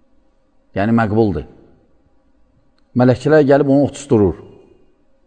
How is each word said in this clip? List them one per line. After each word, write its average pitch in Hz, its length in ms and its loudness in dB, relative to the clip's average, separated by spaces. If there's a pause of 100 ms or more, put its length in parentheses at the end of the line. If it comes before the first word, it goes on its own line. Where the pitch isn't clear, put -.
(760)
Yəni, 107 180 -2
məqbuldur. 107 540 -2 (1500)
Mələklər 127 500 2
gəlib 139 260 2
onu 139 160 0
otusturur. 104 480 -2 (920)